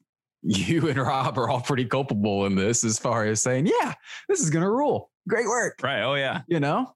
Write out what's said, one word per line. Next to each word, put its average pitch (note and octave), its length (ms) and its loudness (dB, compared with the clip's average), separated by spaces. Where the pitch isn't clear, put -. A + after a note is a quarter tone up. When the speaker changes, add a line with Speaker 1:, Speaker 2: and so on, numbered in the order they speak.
Speaker 1:
<laughs> - 260 -20
you, E3+ 460 2
and C3+ 100 0
Rob C3+ 400 0
are A#2 100 0
all A#2+ 120 0
pretty B2+ 260 0
culpable G#2+ 600 0
in G2 80 2
this G#2+ 300 2
as A2 140 0
far A#2+ 260 0
as G#2+ 180 0
saying, B2+ 240 0
"Yeah, D4+ 280 2
this F#4+ 120 0
is E3+ 100 0
gonna E3 200 2
rule. A#3+ 400 0
Great A3+ 180 0
work." A3 360 -2
Speaker 2:
Right. B2+ 200 -2
Oh, C3 120 0
yeah. C#3 320 -2
Speaker 1:
You E3 140 0
know? F3+ 360 0